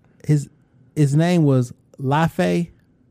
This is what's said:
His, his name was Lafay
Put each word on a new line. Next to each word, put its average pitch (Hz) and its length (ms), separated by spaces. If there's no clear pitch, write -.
His, 147 220
his 143 200
name 170 300
was 131 280
Lafay 165 720